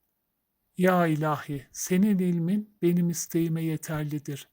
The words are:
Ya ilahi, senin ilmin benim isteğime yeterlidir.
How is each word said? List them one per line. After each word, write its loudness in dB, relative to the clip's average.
Ya 4
ilahi, -2
senin 2
ilmin -2
benim 2
isteğime -2
yeterlidir. -6